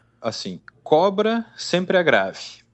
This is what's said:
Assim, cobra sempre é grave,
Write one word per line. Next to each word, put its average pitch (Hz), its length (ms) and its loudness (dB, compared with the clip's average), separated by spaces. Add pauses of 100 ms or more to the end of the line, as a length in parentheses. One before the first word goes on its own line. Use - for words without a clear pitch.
(200)
Assim, 101 400 -8 (240)
cobra 208 600 2 (120)
sempre 180 420 0
é 180 40 4
grave, 101 600 0 (120)